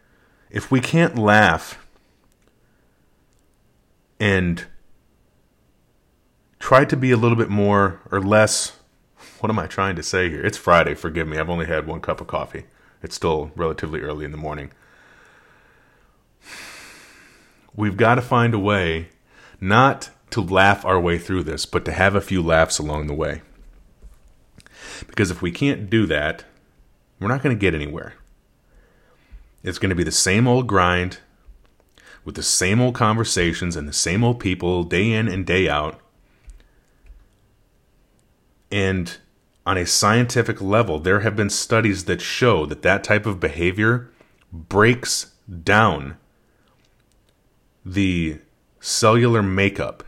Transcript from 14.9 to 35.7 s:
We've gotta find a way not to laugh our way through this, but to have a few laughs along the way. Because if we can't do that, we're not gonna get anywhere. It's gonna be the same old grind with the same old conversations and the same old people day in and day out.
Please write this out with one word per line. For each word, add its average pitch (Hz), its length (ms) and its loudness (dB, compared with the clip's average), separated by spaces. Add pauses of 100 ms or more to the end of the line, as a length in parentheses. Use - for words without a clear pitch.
We've 101 240 -4
gotta 120 240 4
find 117 320 2
a 107 40 0
way 90 520 0 (500)
not 113 480 2 (220)
to 117 100 -4
laugh 95 460 4
our 92 120 4
way 87 200 0
through 92 240 -4
this, - 240 -8
but - 180 -4
to - 80 -6
have 95 220 2
a 101 80 0
few 92 200 -2
laughs 80 360 2
along 76 280 -6
the 73 60 -6
way. 76 300 -6 (1600)
Because 98 240 -2
if 90 120 -8
we 87 100 -2
can't 104 380 -4
do 110 160 2
that, 76 380 -2 (760)
we're 98 80 -2
not 131 140 -2
gonna 135 120 0
get 95 200 0
anywhere. 73 400 -8 (1500)
It's 92 160 -10
gonna 98 160 -2
be 85 100 0
the 78 60 -6
same 104 380 2
old 127 180 2
grind 90 520 0 (1080)
with - 100 -12
the 80 80 -10
same 98 380 0
old 123 140 2
conversations 95 840 0
and 73 100 -8
the 73 60 -12
same 95 320 0
old 120 160 0
people 90 420 -2
day 90 300 0
in 110 160 0
and 92 160 -4
day 87 240 0
out. 73 320 -4 (2750)